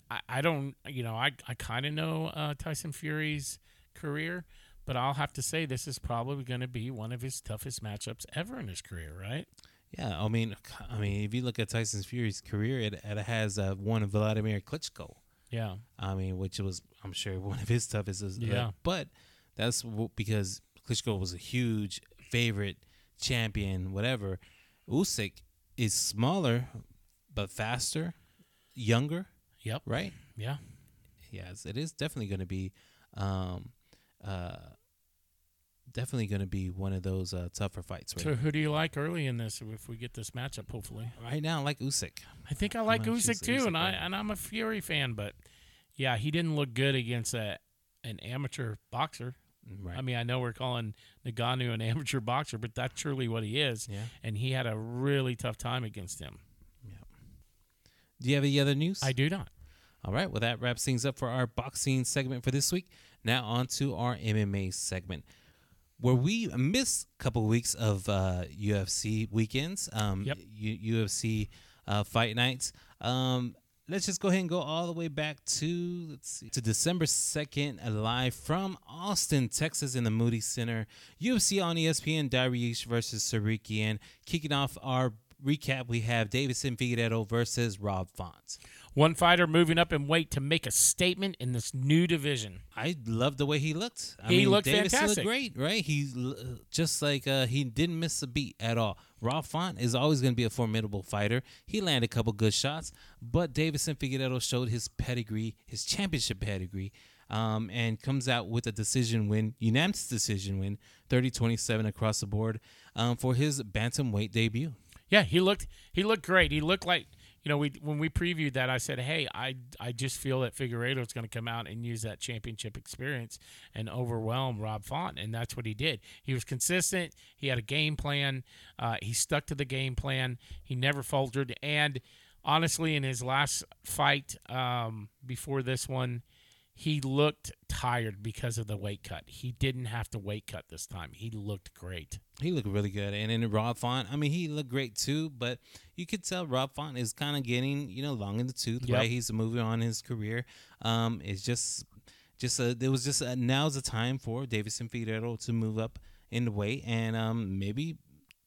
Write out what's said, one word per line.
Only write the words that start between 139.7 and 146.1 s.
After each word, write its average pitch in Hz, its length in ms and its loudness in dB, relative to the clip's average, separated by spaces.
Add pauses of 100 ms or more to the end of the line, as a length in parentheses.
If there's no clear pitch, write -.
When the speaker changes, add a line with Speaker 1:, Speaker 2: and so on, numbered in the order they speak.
Speaker 1:
have 113 260 -4
to 120 60 -6
weight 104 300 -6
cut 82 220 -10
this - 180 -12
time. 87 260 -10
He 113 160 -8
looked 104 460 -6
great. 87 440 -10 (220)
Speaker 2:
He 156 100 0
looked 139 160 0
really 101 220 2
good. 101 240 -2
And 107 180 -2
in 117 200 2
Rob 110 260 2
Font, 123 340 -2
I 139 40 -2
mean, 147 160 2
he 170 160 0
looked 147 220 -4
great 127 260 -2
too, 151 340 0
but 123 300 -6 (360)
you 175 120 -6
could 202 160 -4